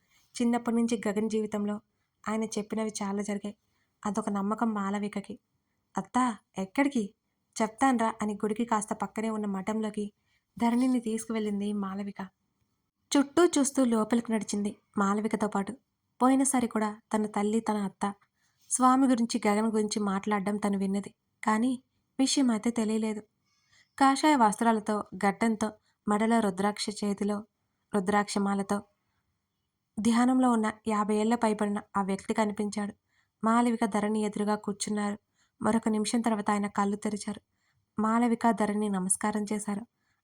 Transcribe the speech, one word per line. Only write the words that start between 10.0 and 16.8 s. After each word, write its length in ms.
ధరణిని 420
తీసుకువెళ్ళింది 760
మాలవిక. 540
చుట్టూ 280
చూస్తూ 380
లోపలికి 480
నడిచింది 440
మాలవికతో 500
పాటు. 300
పోయినసారి 460
కూడా 340